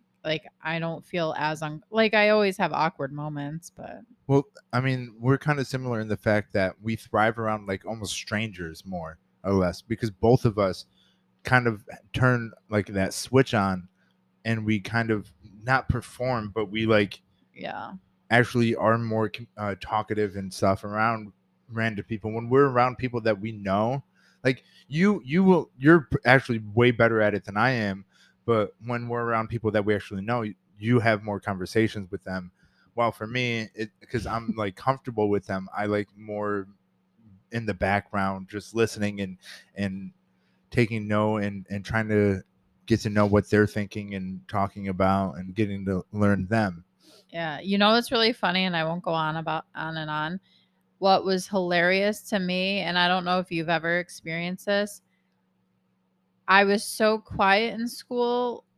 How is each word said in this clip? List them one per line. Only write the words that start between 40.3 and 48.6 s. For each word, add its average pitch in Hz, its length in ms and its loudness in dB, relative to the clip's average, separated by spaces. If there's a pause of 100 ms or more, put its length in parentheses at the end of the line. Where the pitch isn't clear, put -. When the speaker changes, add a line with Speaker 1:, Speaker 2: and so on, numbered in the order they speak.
Speaker 2:
taking 110 360 0
note 107 300 2
and, 101 320 -6
and 101 160 -8
trying 110 240 -2
to 104 320 4 (440)
get 113 160 2
to 113 80 -4
know 104 160 4
what 104 240 2
they're 107 180 6
thinking 101 480 -8
and 92 320 -8
talking 98 420 -4
about 95 480 2
and 92 180 -10
getting 101 300 2
to 92 260 0
learn 101 360 4
them. 98 360 2 (460)
Speaker 1:
Yeah. 160 300 -6
You 196 180 0
know 208 140 6
what's 233 200 2
really 233 220 4
funny, 185 320 0